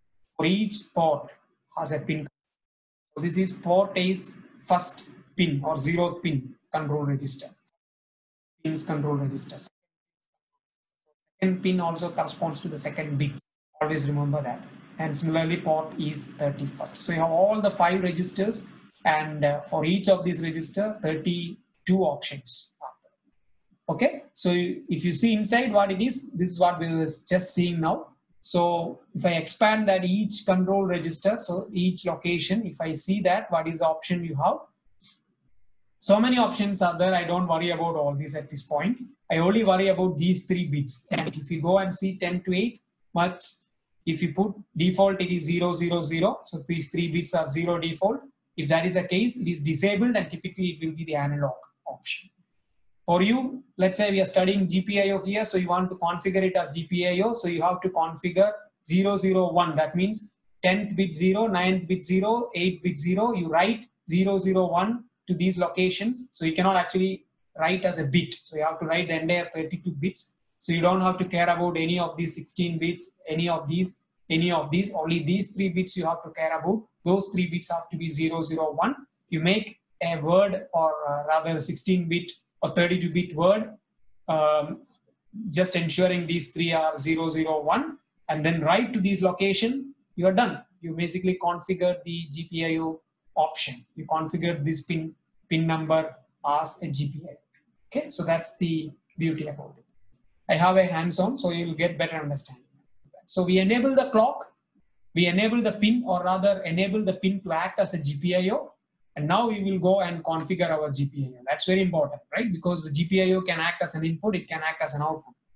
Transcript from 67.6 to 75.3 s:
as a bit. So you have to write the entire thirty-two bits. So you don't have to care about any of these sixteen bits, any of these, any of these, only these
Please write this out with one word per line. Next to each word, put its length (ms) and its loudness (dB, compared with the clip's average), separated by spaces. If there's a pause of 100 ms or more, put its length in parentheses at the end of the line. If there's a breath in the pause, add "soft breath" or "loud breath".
as 100 0
a 80 -2
bit. 380 0
So 160 -10
you 60 0
have 160 -2
to 40 -4
write 240 0
the 140 -2
entire 320 0
thirty-two 380 -6
bits. 420 -6 (240)
So 140 -4
you 100 2
don't 180 4
have 220 2
to 20 2
care 240 2
about 300 2
any 200 0
of 200 -2
these 160 -4
sixteen 440 -4
bits, 340 -4 (140)
any 220 -2
of 200 -2
these, 280 -2 (320)
any 240 2
of 180 -2
these, 220 0
only 280 -2
these 360 -2